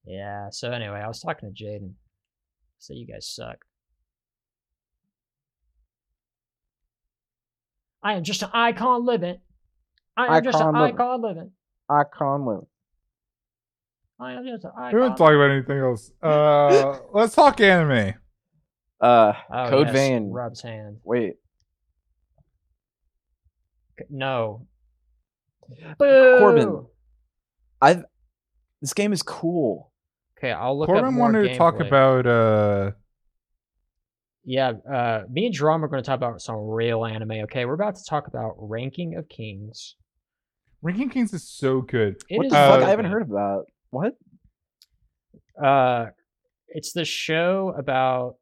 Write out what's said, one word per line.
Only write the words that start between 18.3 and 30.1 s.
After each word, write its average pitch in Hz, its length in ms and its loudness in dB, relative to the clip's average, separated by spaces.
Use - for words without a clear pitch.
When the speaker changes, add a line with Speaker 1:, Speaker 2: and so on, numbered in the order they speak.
Speaker 2:
Uh, 113 320 6
Speaker 1:
Oh, 123 160 -6
Speaker 2:
Code 139 200 4
Speaker 1:
yes, 127 80 -2
Speaker 2:
Vein. 127 340 0
Speaker 1:
Rob's 120 320 -10
hand. 107 420 -14
Speaker 2:
Wait. 110 300 -2
Speaker 1:
C-, - 120 -16
no. 127 560 -8
Speaker 2:
Corbin. 254 680 8
Speaker 1:
Boo! - 200 -10
Speaker 2:
I've, 170 220 4
this 143 140 -10
game 208 180 0
is 170 100 -4
cool. 160 680 -6